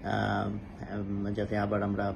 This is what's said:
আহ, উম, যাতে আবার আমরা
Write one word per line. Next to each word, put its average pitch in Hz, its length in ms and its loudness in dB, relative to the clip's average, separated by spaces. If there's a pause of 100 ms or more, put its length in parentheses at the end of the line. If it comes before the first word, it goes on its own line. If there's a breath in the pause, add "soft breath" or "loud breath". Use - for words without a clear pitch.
আহ, 101 440 2 (500)
উম, 101 360 -2
যাতে 104 240 0
আবার 104 240 2
আমরা 101 340 2